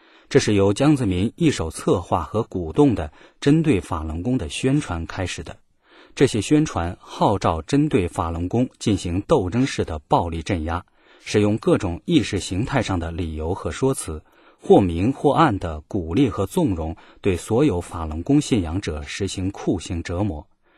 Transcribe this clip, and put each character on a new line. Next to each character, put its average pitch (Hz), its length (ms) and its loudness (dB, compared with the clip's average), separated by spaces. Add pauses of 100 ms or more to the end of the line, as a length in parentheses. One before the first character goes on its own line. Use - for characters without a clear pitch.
(280)
这 - 100 2
是 117 160 4
由 101 200 4
江 143 240 4
泽 131 80 -2
民 92 320 0
一 165 120 2
手 82 220 -2
策 120 300 0
划 90 220 -2
和 107 200 -4
鼓 87 300 -6
动 143 200 6
的 82 200 -4 (260)
针 156 240 4
对 139 160 2
法 80 240 -6
轮 80 180 -4
功 123 160 0
的 80 120 -6
宣 135 320 0
传 82 240 -6
开 92 200 -6
始 - 180 -8
的。 - 120 -14 (580)
这 139 140 4
些 117 140 -2
宣 151 240 2
传 90 340 -4
号 113 400 0
召 82 220 0
针 143 260 2
对 95 220 0
法 82 220 -4
轮 85 180 -4
功 - 200 0 (100)
进 104 180 0
行 90 240 -4
斗 107 280 2
争 123 160 0
式 107 200 -2
的 82 120 -6
暴 101 300 0
力 82 160 -6
镇 80 220 -2
压， 85 200 -6 (380)
使 - 160 0
用 104 180 2
各 156 200 2
种 85 260 -4
意 165 180 4
识 98 160 -2
形 90 280 -2
态 135 160 0
上 95 180 -2
的 82 140 -6
理 82 220 -6
由 78 180 -4
和 90 180 -6
说 131 220 0
辞， 78 280 -8 (400)
或 185 180 8
明 101 320 2
或 139 220 0
暗 135 240 4
地 80 300 -6
鼓 85 260 -4
励 127 160 4
和 98 160 -2
纵 127 300 0
容 80 200 -6 (240)
对 95 160 2
所 113 300 0
有 92 160 0
法 82 240 -8
轮 78 160 -6
功 143 180 4
信 131 220 2
仰 85 180 -4
者 76 220 -6
实 95 260 -6
行 92 220 -4
酷 101 300 -4
刑 85 240 -6
折 90 200 -4
磨。 82 240 -6 (300)